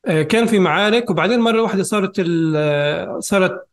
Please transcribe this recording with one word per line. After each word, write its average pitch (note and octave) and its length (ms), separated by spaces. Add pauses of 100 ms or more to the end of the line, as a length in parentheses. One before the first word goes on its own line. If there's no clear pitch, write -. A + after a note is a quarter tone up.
آه، D#3+ 160
كان A3 240
في A3 140
معارك، G#3 500
وبعدين F#3 300
مرة A3+ 220
واحدة F#3+ 220
صارت F#3+ 360
ال-، D3+ 1040
صارت، - 500